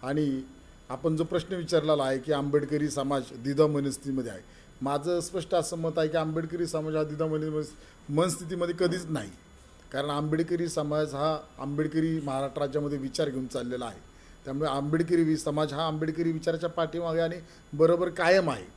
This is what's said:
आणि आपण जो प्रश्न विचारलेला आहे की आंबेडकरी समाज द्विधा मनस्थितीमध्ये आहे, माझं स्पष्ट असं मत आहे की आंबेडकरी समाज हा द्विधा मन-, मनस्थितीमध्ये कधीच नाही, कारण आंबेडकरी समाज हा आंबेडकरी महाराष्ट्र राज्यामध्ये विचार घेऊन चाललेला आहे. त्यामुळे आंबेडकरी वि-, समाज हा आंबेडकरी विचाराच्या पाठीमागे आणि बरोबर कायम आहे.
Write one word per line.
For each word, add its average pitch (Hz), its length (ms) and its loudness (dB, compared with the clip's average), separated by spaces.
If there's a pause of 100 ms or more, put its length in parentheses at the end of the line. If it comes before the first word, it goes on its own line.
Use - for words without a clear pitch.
आणि 139 380 0 (480)
आपण 139 260 0
जो 160 80 0
प्रश्न 170 320 -2
विचारलेला 160 480 2
आहे 135 160 0
की 147 120 -4
आंबेडकरी 143 580 0
समाज 135 340 -2 (100)
द्विधा 139 340 4
मनस्थितीमध्ये 139 640 -2
आहे, 92 100 -12 (400)
माझं 143 380 0
स्पष्ट 170 360 -4
असं 170 220 0
मत 165 200 -2
आहे 160 100 2
की 160 100 0
आंबेडकरी 160 500 -2
समाज 156 280 -2
हा 156 80 2
द्विधा 151 220 -2
मन-, 156 380 -2 (520)
मनस्थितीमध्ये 175 640 0
कधीच 180 300 2
नाही, 123 200 -4 (640)
कारण 139 180 -2
आंबेडकरी 160 580 0
समाज 151 460 0
हा 151 260 0 (200)
आंबेडकरी 156 600 0
महाराष्ट्र 139 420 -2
राज्यामध्ये 143 360 0
विचार 135 320 -2
घेऊन 131 180 -4
चाललेला 123 380 -4
आहे. 104 260 -12 (340)
त्यामुळे 139 240 -2
आंबेडकरी 160 540 2
वि-, 156 120 4
समाज 151 380 0
हा 160 140 -2
आंबेडकरी 160 440 0
विचाराच्या 160 380 -2
पाठीमागे 165 500 -2
आणि 165 160 0 (380)
बरोबर 170 360 6
कायम 175 400 4
आहे. 104 160 -6 (100)